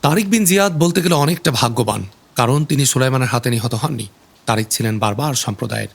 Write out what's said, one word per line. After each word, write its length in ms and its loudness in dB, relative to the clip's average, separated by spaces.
তারিক 280 0
বিন 160 2
জিয়াদ 320 2
বলতে 240 2
গেলে 140 2
অনেকটা 360 2
ভাগ্যবান, 540 0
কারণ 300 2
তিনি 200 0
সুলাইমানের 420 2
হাতে 220 -2
নিহত 240 -2
হননি। 340 -4
তারিক 240 0
ছিলেন 300 -2
বারবার 360 -2
সম্প্রদায়ের। 600 -4